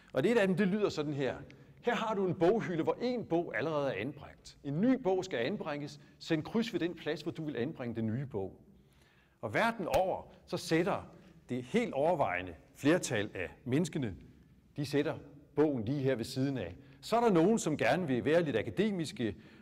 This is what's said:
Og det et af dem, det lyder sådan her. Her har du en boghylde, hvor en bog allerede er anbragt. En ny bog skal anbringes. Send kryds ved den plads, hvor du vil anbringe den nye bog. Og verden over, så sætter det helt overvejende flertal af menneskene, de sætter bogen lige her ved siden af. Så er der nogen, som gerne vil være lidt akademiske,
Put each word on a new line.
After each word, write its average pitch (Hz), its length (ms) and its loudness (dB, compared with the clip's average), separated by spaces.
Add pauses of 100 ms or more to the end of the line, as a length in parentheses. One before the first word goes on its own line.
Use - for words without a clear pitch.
(140)
Og 135 100 2
det 208 80 4
et 240 60 4
af 196 100 6
dem, 185 100 2
det 202 100 4
lyder 196 220 2
sådan 151 240 -4
her. 135 220 0 (460)
Her 240 140 0
har 220 200 -2
du 196 120 0
en 170 80 0
boghylde, 165 480 2
hvor 160 180 0
en 240 240 -2
bog 165 320 -2
allerede 143 320 0
er 98 120 -2
anbragt. - 640 -10
En 143 180 -2
ny 254 120 4
bog 185 320 0
skal 139 120 -4
anbringes. 147 640 -4 (180)
Send 156 240 0
kryds 226 300 -2
ved 175 60 -2
den 170 160 -2
plads, 151 260 -4
hvor 170 100 -6
du 160 140 -8
vil 151 100 -6
anbringe 120 400 -4
den 113 100 -2
nye 117 200 -2
bog. 98 360 -8 (800)
Og 110 120 -4
verden 208 340 0
over, 151 440 0 (140)
så 180 120 -6
sætter 160 520 0 (400)
det 123 140 -4
helt 202 300 0
overvejende 110 640 0 (200)
flertal 135 580 2
af 90 160 -6 (160)
menneskene, 127 500 0 (600)
de 143 100 -4
sætter 143 320 0 (380)
bogen 139 300 4
lige 139 140 -2
her 135 160 2
ved 110 100 -4
siden 135 320 -2
af. 87 180 -6 (260)
Så - 140 -2
er 233 60 4
der 240 100 4
nogen, 190 280 6
som 160 180 0
gerne 143 300 2
vil 120 180 0
være 165 180 4
lidt 135 120 -2
akademiske, 151 800 -2 (260)